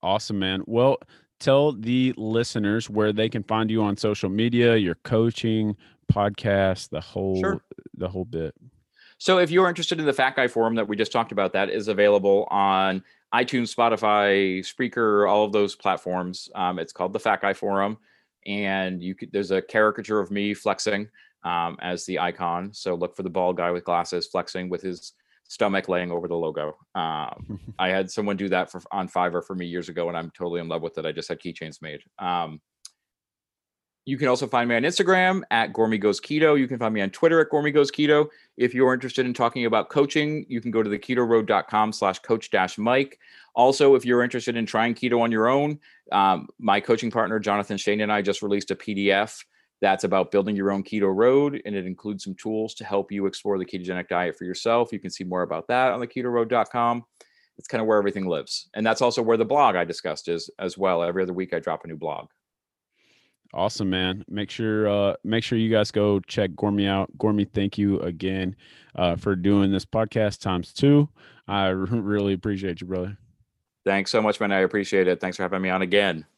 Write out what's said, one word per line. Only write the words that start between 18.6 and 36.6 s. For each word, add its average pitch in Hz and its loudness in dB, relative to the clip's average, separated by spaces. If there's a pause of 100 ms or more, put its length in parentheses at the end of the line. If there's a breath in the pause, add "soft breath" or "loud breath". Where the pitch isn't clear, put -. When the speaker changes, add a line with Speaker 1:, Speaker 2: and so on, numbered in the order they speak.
Speaker 2:
you 92 -8
could, - -16
there's 101 -2
a 95 2
caricature 107 0
of 92 -6
me 101 -4
flexing, 104 -4 (340 soft breath)
um, 85 -4
as 90 -6
the 90 -4
icon. 87 -4
So 95 -4
look 87 -6
for 98 -10
the 92 -4
bald 90 0
guy 87 -2
with 87 -6
glasses 87 -4
flexing 90 -6
with 90 -6
his 92 -10 (360)
stomach 98 -2
laying 90 -2
over 85 -6
the 85 -2
logo. 78 -6 (180)
Um, 80 -6 (100)
Speaker 1:
<laughs> 110 -16
Speaker 2:
I 92 0
had 95 0
someone 101 -2
do 98 -4
that 90 0
for, 90 -12 (120)
on 92 -4
Fiverr 87 -2
for 98 -10
me 90 -6
years 85 -8
ago, 85 -4
and 85 -6
I'm 82 -8
totally 87 -6
in 82 -10
love 82 -4
with 80 -8
it. 78 -8
I 78 -6
just 82 -10
had 80 -8
keychains 80 -12
made. 73 -14 (180)
Um, 85 -4 (1400)
you 135 -4
can 135 0
also 123 2
find 120 2
me 120 2
on 113 2
Instagram 185 2
at 113 0
Gormy 110 2
Goes 101 2
Keto. 151 2
You 131 2